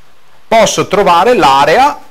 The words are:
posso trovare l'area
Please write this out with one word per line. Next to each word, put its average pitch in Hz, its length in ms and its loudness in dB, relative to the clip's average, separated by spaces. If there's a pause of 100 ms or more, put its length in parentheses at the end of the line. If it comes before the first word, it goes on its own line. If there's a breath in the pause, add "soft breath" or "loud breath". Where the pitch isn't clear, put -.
(480)
posso 190 380 -2
trovare 190 480 0
l'area 147 640 0 (120)